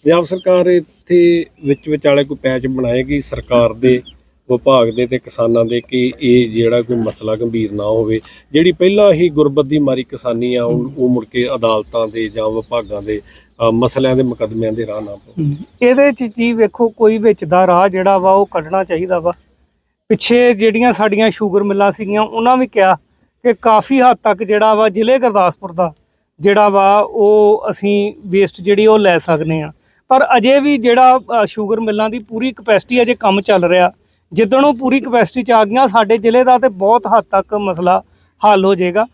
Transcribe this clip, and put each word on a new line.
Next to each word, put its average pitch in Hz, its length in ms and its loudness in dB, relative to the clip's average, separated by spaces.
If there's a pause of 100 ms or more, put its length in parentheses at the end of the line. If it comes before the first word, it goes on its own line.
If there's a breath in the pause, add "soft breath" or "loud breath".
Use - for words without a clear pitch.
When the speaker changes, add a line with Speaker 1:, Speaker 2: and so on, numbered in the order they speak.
Speaker 1:
ਪੰਜਾਬ 165 200 2
ਸਰਕਾਰ 180 420 0
ਇੱਥੇ 175 800 0 (180)
ਵਿੱਚ 139 240 -2
ਵਿਚਾਲੇ 143 360 0
ਕੋਈ 139 180 -10
ਪੈਚ 131 240 -4
ਬਣਾਏਗੀ 131 540 -4
ਸਰਕਾਰ 120 520 -2
ਦੇ, 123 300 0 (480)
ਵਿਭਾਗ 123 380 2
ਦੇ 117 180 -4
ਤੇ 123 120 -6
ਕਿਸਾਨਾਂ 117 460 -2
ਦੇ 117 160 -4
ਕਿ 127 400 -4
ਇਹ 123 300 2
ਜਿਹੜਾ 113 320 0
ਕੋਈ 120 140 -4
ਮਸਲਾ 110 400 -6
ਗੰਭੀਰ 113 360 -4
ਨਾ 104 120 -6
ਹੋਵੇ, 110 360 -2 (320 loud breath)
ਜਿਹੜੀ 170 200 2
ਪਹਿਲਾਂ 196 400 2
ਹੀ 170 160 0
ਗੁਰਬਤ 147 380 0
ਦੀ 151 120 -2
ਮਾਰੀ 135 240 -2
ਕਿਸਾਨੀ 123 520 -6
ਆ, 120 100 -2
ਉਹ, 120 140 -2
Speaker 2:
ਹਮ। 123 200 -8
Speaker 1:
ਉਹ 127 100 0
ਮੁੜ 123 160 -2
ਕੇ 123 300 -4
ਅਦਾਲਤਾਂ 113 540 -2
ਦੇ 110 200 -8
ਜਾਂ 107 220 -6
ਵਿਭਾਗਾਂ 110 520 -8
ਦੇ, 104 200 -8 (460 soft breath)
ਅ, - 20 2
ਮਸਲਿਆਂ 127 460 0
ਦੇ 131 60 0
ਮੁਕੱਦਮਿਆਂ 113 500 -4
ਦੇ 110 140 -8
ਰਾਹ 107 140 -10
ਨਾ 101 140 -14
ਪਵੇ। - 300 -10
Speaker 2:
ਹਮ। 143 100 -4 (280)
ਇਹਦੇ 254 300 4
'ਚ 247 120 -6
ਜੀ 233 280 -4
ਵੇਖੋ 226 360 0
ਕੋਈ 220 300 0
ਵਿੱਚ 208 260 0
ਦਾ 180 220 2
ਰਾਹ 180 220 2
ਜਿਹੜਾ 185 300 0
ਵਾ 185 140 2
ਉਹ 196 140 2
ਕੱਢਣਾ 185 380 -4
ਚਾਹੀਦਾ 180 340 -4
ਵਾ। 170 140 -2 (760)
ਪਿੱਛੇ 240 440 2
ਜਿਹੜੀਆਂ 220 400 0
ਸਾਡੀਆਂ 208 380 0
ਸ਼ੂਗਰ 202 320 -2
ਮਿੱਲਾਂ 202 280 0
ਸੀਗੀਆਂ 208 320 -4
ਉਹਨਾਂ 226 340 0
ਵੀ 254 100 0
ਕਿਹਾ 196 280 2 (480)
ਕਿ 240 120 0
ਕਾਫੀ 220 460 0
ਹੱਦ 247 160 4
ਤੱਕ 208 260 -2
ਜਿਹੜਾ 214 320 0
ਵਾ 220 140 2
ਜ਼ਿਲ੍ਹੇ 220 300 0
ਗੁਰਦਾਸਪੁਰ 196 540 -2
ਦਾ 170 200 -4 (480)
ਜਿਹੜਾ 202 280 2
ਵਾ 196 300 2
ਉਹ 208 720 2
ਅਸੀਂ 202 420 -2 (140)
ਵੇਸਟ 190 340 -2
ਜਿਹੜੀ 202 260 2
ਉਹ 214 120 6
ਲੈ 185 200 2
ਸਕਦੇ 160 420 -2
ਹਾਂ। 151 120 -10 (360)
ਪਰ 262 180 4 (100)
ਅਜੇ 254 240 4
ਵੀ 285 180 0
ਜਿਹੜਾ, 254 400 4
ਅ, 214 280 -2
ਸ਼ੂਗਰ 214 340 -6
ਮਿੱਲਾਂ 220 300 -2
ਦੀ 240 80 -10
ਪੂਰੀ 226 340 -8
ਕਪੈਸਿਟੀ 220 500 -2
ਅਜੇ 233 120 0
ਕੰਮ 202 260 0
ਚੱਲ 196 240 0
ਰਿਹਾ। 180 280 2 (400)
ਜਿੱਦਣ 226 320 2
ਉਹ 294 100 2
ਪੂਰੀ 254 260 -2
ਕਪੈਸਿਟੀ 240 420 -2
'ਚ 233 100 -2
ਆ 220 120 4
ਗਈਆਂ 247 240 0
ਸਾਡੇ 220 300 0
ਜ਼ਿਲ੍ਹੇ 226 260 2
ਦਾ 247 140 4
ਤੇ 254 100 0
ਬਹੁਤ 202 380 0
ਹੱਦ 208 180 2
ਤੱਕ 196 300 -4
ਮਸਲਾ 185 480 -2 (440)
ਹੱਲ 202 180 4
ਹੋ 196 100 2
ਜਾਏਗਾ। 180 400 -2